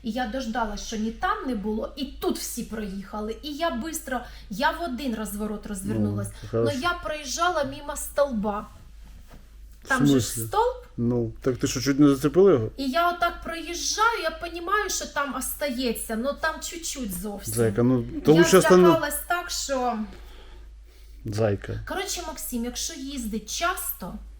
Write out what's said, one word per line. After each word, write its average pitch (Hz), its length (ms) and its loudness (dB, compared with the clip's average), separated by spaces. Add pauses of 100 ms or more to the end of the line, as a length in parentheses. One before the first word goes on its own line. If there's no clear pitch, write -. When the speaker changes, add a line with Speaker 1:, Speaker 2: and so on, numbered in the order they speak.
Speaker 1:
і 226 80 -4
я 190 160 -2
дождалась, 220 600 -4
що 226 100 -6
ні 220 140 -2
там 370 360 -2
не 247 80 -2
було, 214 400 -4
і 285 100 -4
тут 277 320 -4
всі - 260 -6
проїхали. 214 800 -6
І 294 100 -8
я 330 180 0
бистро, 311 480 -4 (300)
я 269 220 2
в 311 100 -6
один 262 340 -2
розворот 208 520 -6
розвернулась. 104 600 -2
Speaker 2:
Ну, - 60 -10 (100)
Speaker 1:
Ну, 113 160 -2
Speaker 2:
хорошо. 117 220 2
Speaker 1:
я 349 80 2 (140)
проїжджала 311 600 0
мимо 285 320 -6
столба. 214 720 0 (1160)
Speaker 2:
В - 40 -16
Speaker 1:
Там 262 200 4
же 277 120 8
ж - 60 2
Speaker 2:
смислі? 113 220 -6
Speaker 1:
стовп. 466 380 0 (120)
Speaker 2:
Ну, 120 340 0 (100)
так 127 160 0
ти 147 100 -2
що, 135 140 -2
чуть 135 180 2
не 147 100 10
зацепила 151 420 6
його? 117 260 4
Speaker 1:
І 269 120 -2
я 339 200 2
отак 349 340 -2
проїжджаю, 349 800 0
я 320 80 0
понімаю, 339 580 -2
що - 160 -4
там 277 300 -4
остається, 247 800 -2
но 262 180 -2
там 302 280 -2
чуть-чуть 277 500 -8 (100)
зовсім. 202 320 -8
Speaker 2:
Зайка, 113 300 2
ну, 123 200 4 (220)
то 147 60 8
Speaker 1:
Я 160 60 10
Speaker 2:
лучше 175 200 10
остану- 180 300 10
Speaker 1:
злякалась 165 400 4
так, 349 220 -2
що 247 500 -2 (1300)
Speaker 2:
Зайка. 107 600 0
Speaker 1:
Коротше, 381 400 -4
Максим, 240 380 -6
якщо 247 280 -6
їздить 247 560 -6 (100)
часто 339 540 -2 (260)